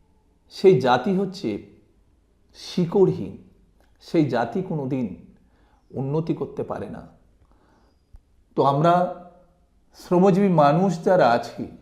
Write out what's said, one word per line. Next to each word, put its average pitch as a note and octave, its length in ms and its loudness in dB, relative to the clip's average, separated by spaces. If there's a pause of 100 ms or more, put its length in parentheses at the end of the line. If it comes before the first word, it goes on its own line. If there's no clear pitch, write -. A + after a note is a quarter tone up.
(500)
সেই F3 320 4
জাতি C3 360 0
হচ্ছে F#3 460 -6 (920)
শিকড়হীন, E3+ 840 -2 (640)
সেই D#3 280 0
জাতি B2 320 -2
কোনোদিন C3 720 -8 (580)
উন্নতি D3+ 420 -4
করতে C#3+ 300 -8
পারে G#2 260 -10
না। - 180 -16 (1500)
তো C#3+ 80 2
আমরা E3+ 600 0 (680)
শ্রমজীবী F#3+ 520 2
মানুষ E3 560 2
যারা D#3+ 280 4
আছি A#2+ 360 -4 (140)